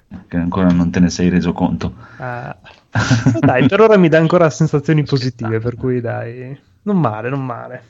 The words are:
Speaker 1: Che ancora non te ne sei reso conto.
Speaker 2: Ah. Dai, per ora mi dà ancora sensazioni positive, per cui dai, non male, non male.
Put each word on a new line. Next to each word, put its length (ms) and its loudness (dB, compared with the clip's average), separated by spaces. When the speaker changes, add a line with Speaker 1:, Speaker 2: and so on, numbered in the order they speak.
Speaker 1:
Che 80 -10
ancora 360 0
non 200 2
te 80 -2
ne 100 6
sei 200 0
reso 240 0
conto. 400 -4
Speaker 2:
Ah. 360 -12
Dai, 260 2
per 140 2
ora 160 6
mi 140 6
dà 80 4
ancora 320 4
sensazioni 540 0
positive, 560 -4
per 160 -6
cui 260 -4
dai, 560 -10
non 180 -2
male, 300 -2
non 160 -6
male. 440 -12